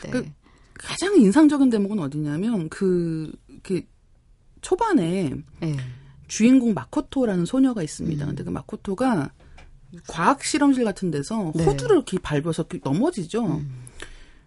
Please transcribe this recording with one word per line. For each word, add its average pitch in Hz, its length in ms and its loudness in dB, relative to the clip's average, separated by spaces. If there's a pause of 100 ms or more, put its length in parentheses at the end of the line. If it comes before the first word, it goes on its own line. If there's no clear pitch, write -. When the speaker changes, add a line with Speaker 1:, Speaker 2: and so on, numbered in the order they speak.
Speaker 1:
때. - 100 -12
Speaker 2:
그 - 160 -4 (480)
가장 - 420 -4
인상적인 277 520 6
대목은 208 300 0
어디냐면 156 720 -2
그, 170 600 -2 (180)
이렇게 - 380 -6 (760)
초반에 185 720 0 (280)
Speaker 1:
예. 156 140 -2 (520)
Speaker 2:
주인공 233 460 4
마코토라는 220 720 -2
소녀가 254 360 0
있습니다. 156 420 -6
Speaker 1:
음. 147 40 -6
Speaker 2:
근데 139 160 -8
그 - 60 -8
마코토가 202 800 -4 (760)
과학 214 380 0
실험실 277 400 2
같은 190 260 -2
데서 156 440 -4
Speaker 1:
네. 165 100 0
Speaker 2:
호두를 415 320 2
이렇게 190 220 0
밟아서 156 500 -2
이렇게 87 140 -8
넘어지죠. 214 640 -2
Speaker 1:
음. 143 380 -6 (640)